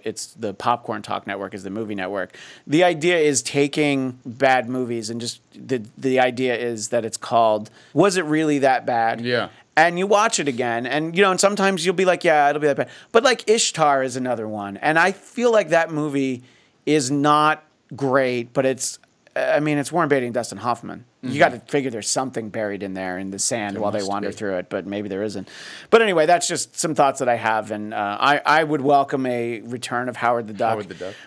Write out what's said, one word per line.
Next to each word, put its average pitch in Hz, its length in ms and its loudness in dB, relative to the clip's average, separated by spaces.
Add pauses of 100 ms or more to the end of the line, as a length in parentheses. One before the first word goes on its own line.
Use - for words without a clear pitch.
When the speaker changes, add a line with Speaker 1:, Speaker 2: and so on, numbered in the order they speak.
Speaker 1:
it's - 240 -8 (120)
the 104 160 -6
Popcorn 120 480 -2
Talk 98 240 -8
Network 98 260 -8
is 98 80 -10
the 95 80 -10
movie 107 240 -6
network. 95 420 -6 (300)
The 151 180 4
idea 175 360 2
is 147 240 2
taking 143 840 0
bad 127 420 2
movies 120 440 -4
and 117 100 -8
just 120 180 -8 (140)
the, 123 300 -6 (160)
the 131 200 2
idea 127 380 2
is 113 300 -6
that 117 180 0
it's 107 120 -8
called 110 520 2 (240)
Was 180 240 4
It 175 80 0
Really 151 320 2
That 131 300 2
Bad? 117 340 0
Speaker 2:
Yeah. 117 280 -2 (280)
Speaker 1:
And 170 220 6
you 196 80 0
watch 214 320 4
it 151 80 -2
again, 120 400 -2
and, 156 280 -2
you 185 60 4
know, 196 80 6
and 180 100 0
sometimes 196 460 2
you'll 185 80 2
be 185 120 0
like, 175 180 2
"Yeah, 147 260 4
it'll 147 120 0
be 151 60 2
that 139 100 0
bad." 127 120 -4 (220)
But, 233 120 4
like, 254 240 2
Ishtar 160 540 2
is 131 140 -4
another 123 320 -4
one, 101 300 -8
and 156 200 0
I 180 140 6
feel 233 400 -2
like 202 180 2
that 165 220 2
movie 139 500 -2 (460)
is 147 240 2
not 147 520 4 (320)
great, 123 580 0
but 135 120 2
it's, - 320 -2 (380)
I 135 240 0
mean, 151 180 0
it's 139 140 -4
Warren 160 180 0
Beatty 135 160 2
and 120 80 -6
Dustin 110 260 -6
Hoffman. 117 460 -6 (180)
You 127 60 -6
Speaker 2:
Mm-hmm. 139 100 0
Speaker 1:
gotta 135 200 4 (100)
figure 135 200 -2
there's 110 200 -8
something 120 400 -4
buried 101 340 -6
in 95 120 -8
there 92 220 -6
in 95 140 -8
the 98 80 -8
sand 104 380 -4
Speaker 2:
There 110 40 -4
Speaker 1:
while 104 100 -2
they 107 80 -2
Speaker 2:
must 98 120 -4
Speaker 1:
wander 101 160 -4
Speaker 2:
be. 98 80 -8
Speaker 1:
through 98 220 -4
it, 90 120 -6
but 95 160 -6
maybe 101 220 -6
there 98 160 -6
isn't. 101 240 -8 (420)
But 226 120 6
anyway, 185 240 4
that's 175 240 2
just - 280 -6
some 160 180 -4
thoughts 139 240 2
that 127 100 0
I 120 80 4
have, 110 340 -2
and, 107 220 -8
uh, 104 260 -4
I, 143 260 2
I 151 200 4
would 147 160 0
welcome 139 440 2
a 120 360 -4
return 120 480 -6
of 120 80 -8
Howard 117 300 0
the 110 60 -12
Duck. 110 180 0
Speaker 2:
Howard 104 180 -4
the 87 60 -16
Duck. 90 180 -12 (140)